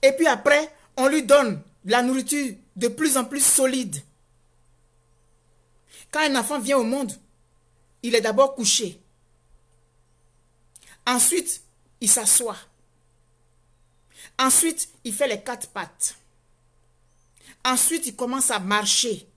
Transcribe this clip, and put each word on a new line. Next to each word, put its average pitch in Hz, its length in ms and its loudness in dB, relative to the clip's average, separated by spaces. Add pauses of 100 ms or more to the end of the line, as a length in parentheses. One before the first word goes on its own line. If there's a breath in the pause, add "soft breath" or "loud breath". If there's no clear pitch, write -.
Et 269 100 6
puis 269 140 0
après, 294 460 0 (240 soft breath)
on 262 100 2
lui 294 160 2
donne 240 400 4 (220)
de 185 60 -6
la 240 120 2
nourriture 262 520 -2 (200)
de 214 140 -2
plus 302 280 0
en 254 80 0
plus 277 200 -2
solide. 262 520 2 (2250 loud breath)
Quand 302 100 -2
un 294 160 0
enfant 277 220 -2
vient 262 200 0
au 240 60 2
monde, 247 280 -2 (880)
il 233 120 -4
est 233 60 6
d'abord 240 340 2
couché. 208 460 -2 (2000 soft breath)
Ensuite, 254 560 0 (380)
il 214 100 0
s'assoit. 220 480 0 (1800 loud breath)
Ensuite, 269 500 2 (160)
il 226 100 -8
fait 277 140 0
les 208 120 -6
quatre 240 280 -10
pattes. - 480 -8 (1500 soft breath)
Ensuite, 254 420 0
il 233 100 -8
commence 254 340 -2
à 226 80 -2
marcher. 208 800 -2